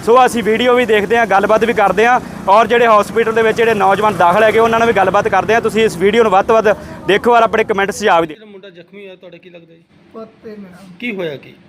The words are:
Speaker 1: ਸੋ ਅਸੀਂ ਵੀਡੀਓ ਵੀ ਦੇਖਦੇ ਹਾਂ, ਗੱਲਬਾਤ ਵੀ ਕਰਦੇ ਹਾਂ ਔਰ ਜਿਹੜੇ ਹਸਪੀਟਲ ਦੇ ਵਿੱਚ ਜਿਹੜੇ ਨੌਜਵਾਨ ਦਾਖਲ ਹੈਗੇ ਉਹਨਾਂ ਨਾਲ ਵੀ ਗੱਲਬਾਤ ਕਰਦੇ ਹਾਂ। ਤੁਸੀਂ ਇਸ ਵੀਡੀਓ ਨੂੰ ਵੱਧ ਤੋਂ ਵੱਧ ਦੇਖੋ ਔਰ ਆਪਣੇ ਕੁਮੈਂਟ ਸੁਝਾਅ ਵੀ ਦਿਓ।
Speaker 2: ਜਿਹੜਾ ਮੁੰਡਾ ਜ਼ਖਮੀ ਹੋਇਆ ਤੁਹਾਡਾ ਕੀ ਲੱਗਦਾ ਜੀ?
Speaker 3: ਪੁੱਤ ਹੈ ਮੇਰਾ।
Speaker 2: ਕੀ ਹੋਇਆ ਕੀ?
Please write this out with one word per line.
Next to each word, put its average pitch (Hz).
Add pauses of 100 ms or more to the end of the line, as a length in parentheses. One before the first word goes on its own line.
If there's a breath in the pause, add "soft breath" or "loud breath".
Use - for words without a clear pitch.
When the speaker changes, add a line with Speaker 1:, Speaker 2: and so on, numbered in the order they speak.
Speaker 1:
ਸੋ 247
ਅਸੀਂ 233
ਵੀਡੀਓ 226
ਵੀ 247
ਦੇਖਦੇ 208
ਹਾਂ, 233
ਗੱਲਬਾਤ 202
ਵੀ 226
ਕਰਦੇ 202
ਹਾਂ 247 (280 loud breath)
ਔਰ 220
ਜਿਹੜੇ 240
ਹਸਪੀਟਲ 214
ਦੇ 226
ਵਿੱਚ 220
ਜਿਹੜੇ 226
ਨੌਜਵਾਨ 196
ਦਾਖਲ 180
ਹੈਗੇ 214
ਉਹਨਾਂ 226
ਨਾਲ 233
ਵੀ 233
ਗੱਲਬਾਤ 190
ਕਰਦੇ 185
ਹਾਂ। 233
ਤੁਸੀਂ 214
ਇਸ 170
ਵੀਡੀਓ 208
ਨੂੰ 214
ਵੱਧ 196
ਤੋਂ 226
ਵੱਧ 202 (300 loud breath)
ਦੇਖੋ 226
ਔਰ 226
ਆਪਣੇ 220
ਕੁਮੈਂਟ 196
ਸੁਝਾਅ 190
ਵੀ 170
ਦਿਓ। 151
Speaker 2:
ਜਿਹੜਾ 214
ਮੁੰਡਾ 196
ਜ਼ਖਮੀ 175
ਹੋਇਆ 185
ਤੁਹਾਡਾ 180
ਕੀ 175
ਲੱਗਦਾ 170
ਜੀ? 170 (280)
Speaker 3:
ਪੁੱਤ 220
ਹੈ 214
ਮੇਰਾ। 180 (240)
Speaker 2:
ਕੀ 240
ਹੋਇਆ 165
ਕੀ? 127 (140)